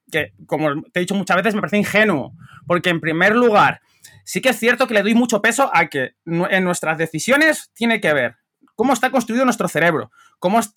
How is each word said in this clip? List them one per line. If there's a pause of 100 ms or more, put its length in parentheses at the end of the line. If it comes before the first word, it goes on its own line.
(120)
que, (140)
como
te
he
dicho
muchas
veces,
me
parece
ingenuo, (320)
porque
en
primer
lugar, (440)
sí
que
es
cierto
que
le
doy
mucho
peso
a
que (100)
nu-,
en
nuestras
decisiones
tiene
que
ver (400)
cómo
está
construido
nuestro
cerebro, (280)
cómo
es,